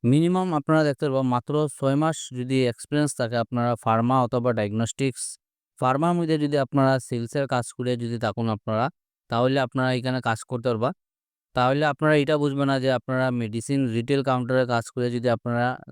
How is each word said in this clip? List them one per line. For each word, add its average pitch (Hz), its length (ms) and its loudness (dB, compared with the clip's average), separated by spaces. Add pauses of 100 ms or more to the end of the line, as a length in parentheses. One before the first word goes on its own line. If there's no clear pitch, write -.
মিনিমাম 170 500 4
আপনারা 156 300 2
দেখতে 147 220 0
পারবেন 131 220 0
মাত্র 123 260 -2 (160)
ছয় 135 260 0
মাস 156 220 0 (160)
যদি 127 240 -2 (100)
এক্সপিরিয়েন্স 147 480 -2
থাকে 120 220 -2
আপনারা 120 380 0
ফার্মা 117 480 2
অথবা 123 280 0
ডায়াগনস্টিক্স, 113 720 -2 (560)
ফার্মার 139 360 2
মধ্যে 160 220 0
যদি 147 200 0
আপনারা 135 420 2
সেলসের 123 480 -4
কাজ 123 240 -2
করে 123 260 -4
যদি 117 220 -4
থাকুন 113 300 -2
আপনারা, 110 360 -2 (440)
তাহলে 127 300 2
আপনারা 127 340 0
এখানে 127 280 -4
কাজ 117 220 -2
করতে 123 260 -6
পারবা। 113 200 0 (680)
তাহলে 131 300 2
আপনারা 151 320 2
এটা 147 200 2
বুঝবেন 139 300 0
না 139 120 2
যে 131 120 0
আপনারা 127 400 -2
মেডিসিন 117 560 -2
রিটেল 117 360 0
কাউন্টারে 127 440 0
কাজ 120 200 0
করে 123 240 -4
যদি 120 180 -2
আপনারা 120 360 0 (260)